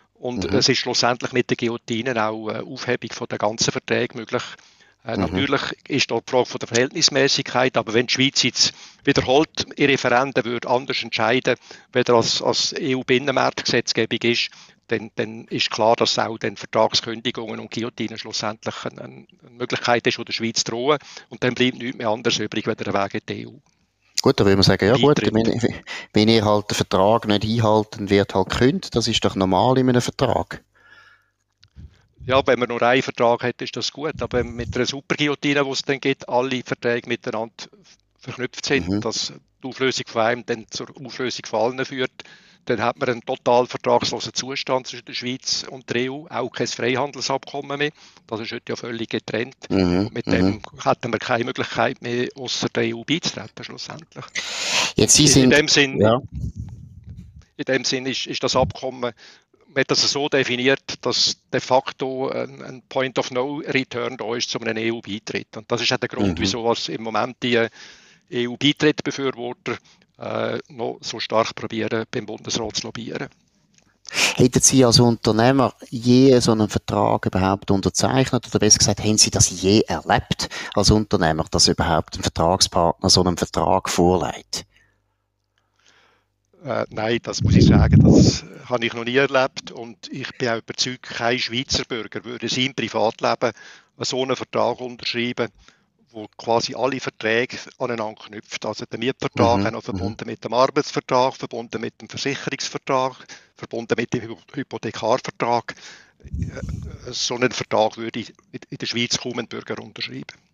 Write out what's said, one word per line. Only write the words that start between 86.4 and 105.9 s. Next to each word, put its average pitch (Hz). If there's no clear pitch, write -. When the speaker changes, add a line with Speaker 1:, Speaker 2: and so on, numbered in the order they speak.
Speaker 1:
Äh, 113
nein, 113
das -
muss -
ich -
sagen, -
das -
habe 120
ich 113
noch 117
nie 123
erlebt. 135
Und -
ich 135
bin 127
auch 113
überzeugt, -
kein 123
Schweizer 120
Bürger 104
würde 117
in 110
seinem 131
Privatleben 117
so 127
einen 135
Vertrag 113
unterschreiben, 120
wo 107
quasi 117
alle 131
Verträge 113
aneinander 113
knüpft. -
Also 110
der 110
Mietvertrag 117
Speaker 2:
Mhm. 101
Speaker 1:
auch 110
noch 113
Speaker 2:
Mhm. -
Speaker 1:
verbunden 104
mit 110
dem 110
Arbeitsvertrag, 131
verbunden 117
mit -
dem 110
Versicherungsvertrag, 131
verbunden 117
mit -
dem 117
Hypo-, 113
Hypothekarvertrag. 117